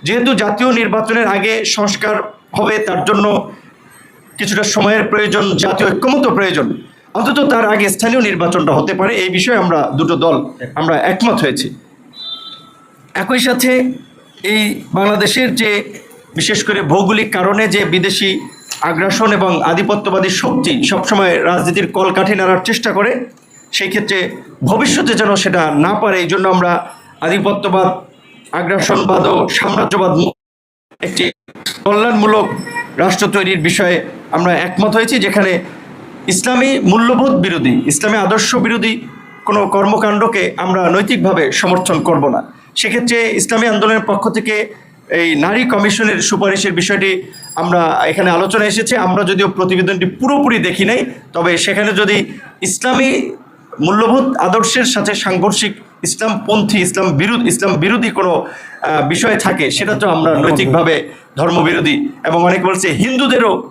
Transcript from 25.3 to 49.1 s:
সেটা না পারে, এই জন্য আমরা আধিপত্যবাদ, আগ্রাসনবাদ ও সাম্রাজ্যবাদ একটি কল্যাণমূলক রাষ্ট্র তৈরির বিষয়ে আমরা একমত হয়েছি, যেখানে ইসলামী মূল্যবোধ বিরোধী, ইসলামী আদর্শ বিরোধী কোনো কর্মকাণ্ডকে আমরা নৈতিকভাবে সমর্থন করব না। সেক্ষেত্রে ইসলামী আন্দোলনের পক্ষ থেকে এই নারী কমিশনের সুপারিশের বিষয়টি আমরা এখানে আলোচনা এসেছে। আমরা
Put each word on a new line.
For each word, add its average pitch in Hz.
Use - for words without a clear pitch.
সেটা 180
না 165
পারে, 208
এই 170
জন্য 185
আমরা 185
আধিপত্যবাদ, 190
আগ্রাসনবাদ 156
ও -
সাম্রাজ্যবাদ 190
একটি 180
কল্যাণমূলক 208
রাষ্ট্র 185
তৈরির 185
বিষয়ে 175
আমরা 175
একমত 185
হয়েছি, 233
যেখানে 196
ইসলামী 247
মূল্যবোধ 247
বিরোধী, 131
ইসলামী 214
আদর্শ 208
বিরোধী 226
কোনো 208
কর্মকাণ্ডকে 208
আমরা 185
নৈতিকভাবে 185
সমর্থন 180
করব 143
না। 113
সেক্ষেত্রে 233
ইসলামী 220
আন্দোলনের 214
পক্ষ 202
থেকে 214
এই 170
নারী 190
কমিশনের 208
সুপারিশের 196
বিষয়টি 190
আমরা 175
এখানে 180
আলোচনা 190
এসেছে। 208
আমরা 185